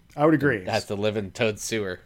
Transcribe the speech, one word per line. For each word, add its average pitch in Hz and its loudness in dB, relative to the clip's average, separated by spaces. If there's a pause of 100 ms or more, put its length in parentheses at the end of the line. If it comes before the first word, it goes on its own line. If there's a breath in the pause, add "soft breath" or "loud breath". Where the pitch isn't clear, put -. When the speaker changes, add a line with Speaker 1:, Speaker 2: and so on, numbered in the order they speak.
(160)
Speaker 1:
I 147 2
would 160 6
agree. 139 2
Speaker 2:
And 95 -10
has 104 0
to 104 -6
live 104 0
in 98 -6
Toad's 110 -2
sewer. 98 -4